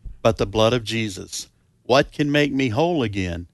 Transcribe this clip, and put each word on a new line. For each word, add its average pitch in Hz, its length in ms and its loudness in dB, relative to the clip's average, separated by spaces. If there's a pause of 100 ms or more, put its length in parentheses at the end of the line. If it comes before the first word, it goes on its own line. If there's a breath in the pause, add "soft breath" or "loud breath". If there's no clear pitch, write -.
(220)
but 110 160 2
the 120 80 -2
blood 110 280 2
of 123 100 -2
Jesus. 107 680 -6 (340)
What 139 280 2
can 147 200 -2
make 147 220 2
me 135 160 0
whole 156 320 0
again? 92 520 -4